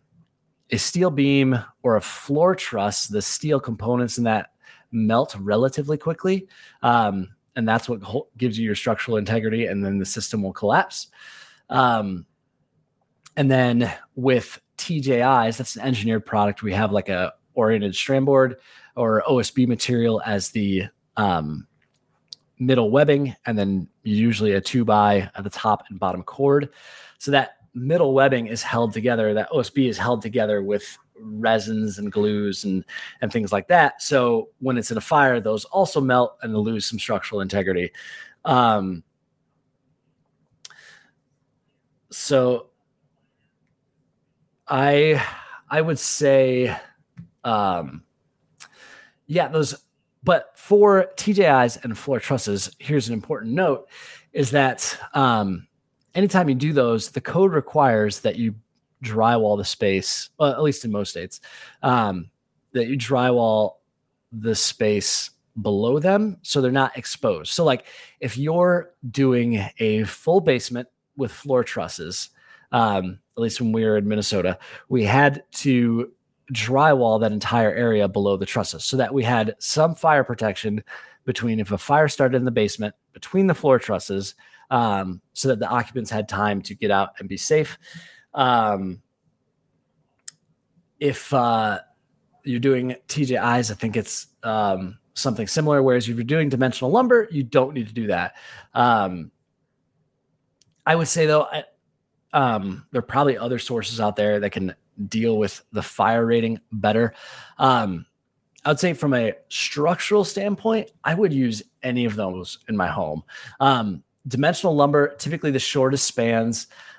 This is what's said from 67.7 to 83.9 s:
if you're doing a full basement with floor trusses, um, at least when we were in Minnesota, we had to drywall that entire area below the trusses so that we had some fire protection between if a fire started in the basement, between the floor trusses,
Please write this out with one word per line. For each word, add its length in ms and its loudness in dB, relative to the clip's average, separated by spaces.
if 180 -6
you're 560 0
doing 520 2
a 260 0
full 360 0
basement 480 -2
with 120 -4
floor 320 0
trusses, 680 -8
um, 460 0
at 60 -4
least 180 -4
when 120 0
we 120 0
were 140 2
in 100 0
Minnesota, 500 -2
we 160 2
had 400 4
to 540 2
drywall 680 2
that 120 2
entire 420 0
area 320 2
below 300 0
the 100 -4
trusses 380 -6
so 140 -2
that 160 -2
we 100 0
had 340 0
some 360 0
fire 280 4
protection 640 -4
between 340 -2
if 140 -4
a 60 -2
fire 300 2
started 280 2
in 80 0
the 60 -2
basement, 440 -2
between 340 -2
the 80 2
floor 240 4
trusses, 560 -4